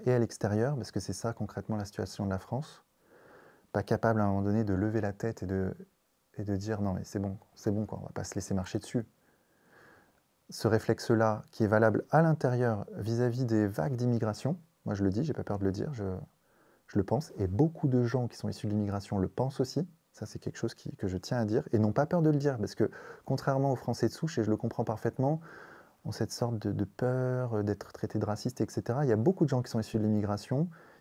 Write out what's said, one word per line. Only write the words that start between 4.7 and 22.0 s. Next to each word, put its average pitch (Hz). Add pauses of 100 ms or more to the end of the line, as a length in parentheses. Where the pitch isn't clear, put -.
lever 107
la 101
tête 98
et 92
de, 95 (600)
et 107
de 101
dire : « 101
Non 95
mais 92
c'est -
bon, 98 (180)
c'est -
bon 104
quoi, -
on -
va -
pas 98
se -
laisser 101
marcher 95
dessus. » - (1400)
Ce -
réflexe-là, 110
qui -
est -
valable 107
à 156
l'intérieur 123 (100)
vis-à-vis 120
des 110
vagues 131
d'immigration, 120 (280)
moi 107
je 101
le 95
dis, 107
j'ai 156
pas -
peur 101
de 98
le 95
dire, 107
je, 110 (800)
je -
le 98
pense, 127
et 98
beaucoup 147
de 123
gens 120
qui -
sont 107
issus 104
de 104
l'immigration 101
le 92
pensent 127
aussi, 135 (260)
ça -
c'est -
quelque -
chose -
qui, -
que 104
je 92
tiens 123
à 113
dire, 110
et 110
n'ont 107
pas 143